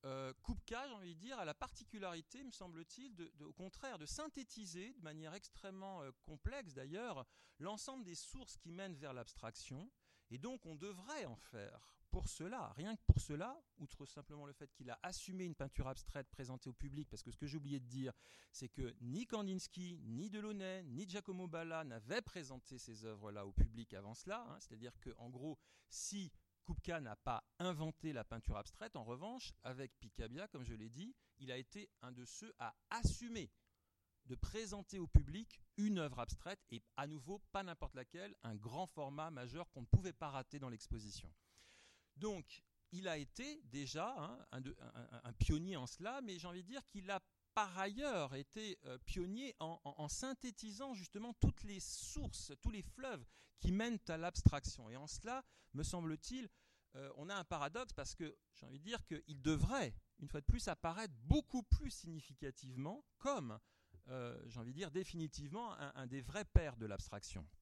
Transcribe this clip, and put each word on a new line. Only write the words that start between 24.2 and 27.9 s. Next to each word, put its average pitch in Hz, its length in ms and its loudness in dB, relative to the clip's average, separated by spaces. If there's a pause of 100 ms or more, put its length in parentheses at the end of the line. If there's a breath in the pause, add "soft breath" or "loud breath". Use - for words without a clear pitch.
hein, - 140 -10
c'est-à-dire 117 400 -14
que, - 160 -10
en 117 120 -10
gros, 131 300 -8 (300 loud breath)
si 190 420 -6 (340)
Kupka 170 340 0
n'a 113 160 -4
pas - 280 0 (140)
inventé 160 560 0